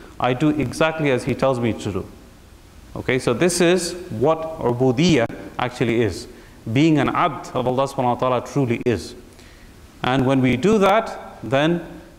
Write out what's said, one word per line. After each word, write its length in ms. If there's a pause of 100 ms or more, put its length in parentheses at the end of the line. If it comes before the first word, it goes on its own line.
(200)
I 140
do 160
exactly 600
as 140
He 100
tells 240
me 140
to 180
do. 140 (880)
Okay, 240
so 140
this 260
is 340 (160)
what 500
ubudiyyah 680 (320)
actually 420
is. 260 (440)
Being 280
an 100
abd 440
of 140
Allah 200
subhanahu 280
wa 0
ta'ala 300
truly 400
is. 280 (920)
And 220
when 160
we 140
do 240
that, 640
then 420 (340)